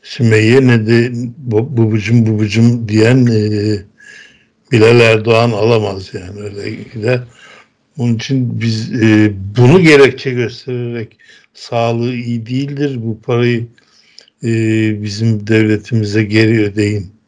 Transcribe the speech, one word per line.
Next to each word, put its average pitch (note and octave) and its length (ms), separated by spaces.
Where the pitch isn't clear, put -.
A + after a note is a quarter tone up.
Sümeyye, A#2 640
ne A#2 200
de A#2 240
bu-, A#2+ 400
"Babacım, A2+ 560
babacım" A2+ 540
diyen, A2+ 380
e, A2+ 160
Bilal A#2 280
Erdoğan A2+ 520
alamaz G#2 640
yani, G2 280
öyle G2+ 280
gider. B2 300
Onun A#2+ 180
için A#2 460
biz, A2+ 420
e, G#2+ 300
bunu C3 240
gerekçe C#3 500
göstererek A#2+ 840
sağlığı A#2 640
iyi A#2+ 300
değildir, C#3 560
bu A2 200
parayı, A#2+ 460
e, A#2 60
bizim G#2 440
devletimize A2 760
geri A2 400
ödeyin G#2 480